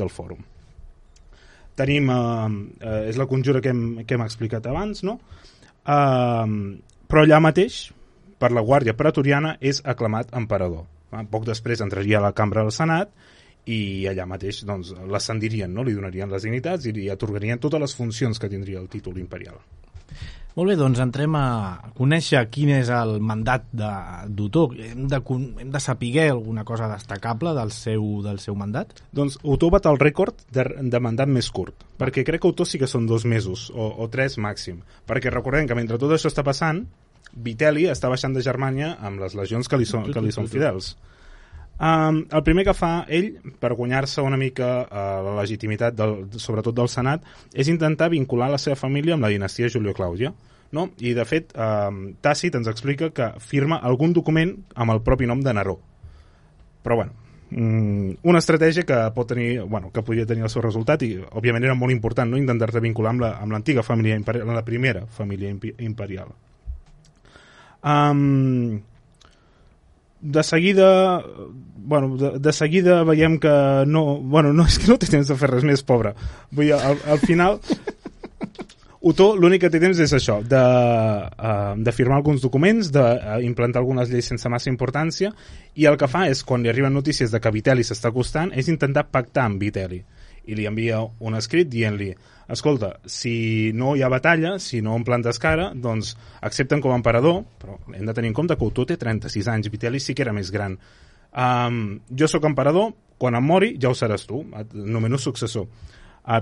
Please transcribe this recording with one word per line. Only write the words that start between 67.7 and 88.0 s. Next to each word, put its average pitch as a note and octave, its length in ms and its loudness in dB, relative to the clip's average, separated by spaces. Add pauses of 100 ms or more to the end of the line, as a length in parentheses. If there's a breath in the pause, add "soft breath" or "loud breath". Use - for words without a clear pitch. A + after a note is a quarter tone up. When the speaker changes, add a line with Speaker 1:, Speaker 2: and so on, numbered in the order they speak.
Speaker 1:
Am, C#3 1000 4 (1400 soft breath)
de D3+ 220 2
seguida, F#3+ 800 6 (540)
bueno, C3+ 400 0
de, C3+ 220 0
de D3+ 140 4
seguida F3 520 4
veiem D#3+ 340 6
que C#3 480 4
no, D3 320 2
bueno, C#3+ 340 4
no, D#3+ 140 6
<laughs> - 40 6
és - 80 6
que - 120 4
no B3+ 80 8
té - 80 0
temps C#3+ 220 4
de C#3+ 100 2
fer C3+ 140 2
res B2+ 120 2
més, C#3+ 220 4
pobre. A2+ 260 2 (380 loud breath)
Vull D3 180 2
dir, D3 60 6
al, C#3 320 2
al D3+ 160 4
final, F3 400 4
<laughs> - 60 -18 (1400 soft breath)
Otó F#3 200 8 (100)
l'únic F3+ 240 8
que F3+ 80 6
té D#3+ 80 2
temps F3+ 240 4
és C#3+ 80 4
això, A#2 320 2
de, B2+ 160 4
eh, A2 1200 2
de A2+ 160 0
firmar C3 240 4
alguns D3 240 2
documents, E3 480 4
de, C#3 120 6 (120)
eh, G#2+ 220 -4 (100)
implantar A#2+ 320 0
algunes B2 320 0
lleis B2 160 0
sense B2 240 -4
massa A#2+ 220 -2
importància, C#3+ 580 -2 (480 loud breath)
i D3+ 80 6
el D3 100 8
que C#3+ 140 2
fa F3 160 0
és, C3+ 160 0
quan A#2+ 220 0
li A#2 40 2
arriben C3+ 240 2
notícies C#3 380 0
de A2 100 0
que A2 140 2
Vitel·li B2 320 4
s'està A2+ 240 -2